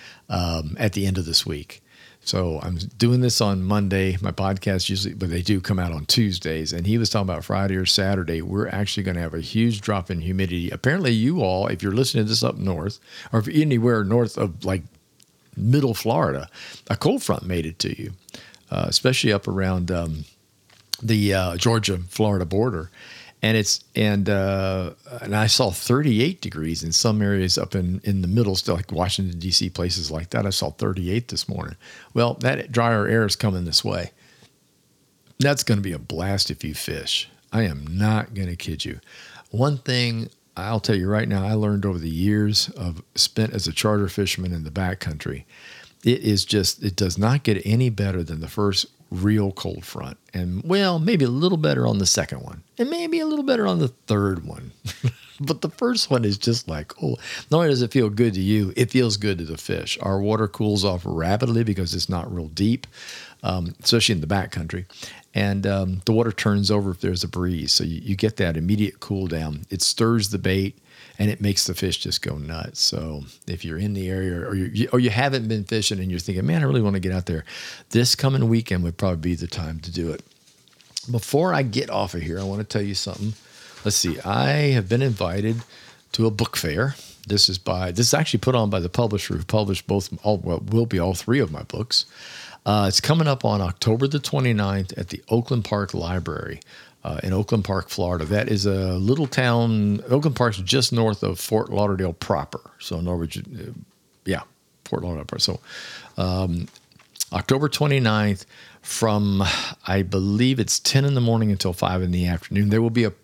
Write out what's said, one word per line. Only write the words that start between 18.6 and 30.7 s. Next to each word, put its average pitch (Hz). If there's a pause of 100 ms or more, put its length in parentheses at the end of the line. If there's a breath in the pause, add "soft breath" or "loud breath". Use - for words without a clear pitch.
uh, 50
especially 127
up 101
around, 92
um, 80 (760)
the, 104
uh, 92
Georgia-Florida 101
border. 92 (500 loud breath)
And 113
it's, - (100)
and, 104
uh, 95 (280)
and 104
I 107
saw 110
thirty-eight 123
degrees 80
in 82
some 107
areas 95
up -
in, 90
in 98
the 90
middle, 101
still, 92
like 92
Washington, 90
D 92
C, -
places 87
like 80
that. 110
I 98
saw 76